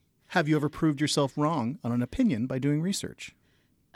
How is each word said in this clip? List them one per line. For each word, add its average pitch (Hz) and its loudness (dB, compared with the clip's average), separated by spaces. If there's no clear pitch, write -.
Have 170 0
you 156 4
ever 143 0
proved 147 0
yourself 143 0
wrong 147 0
on 117 -2
an 120 0
opinion 127 0
by 127 -4
doing 147 0
research? - -6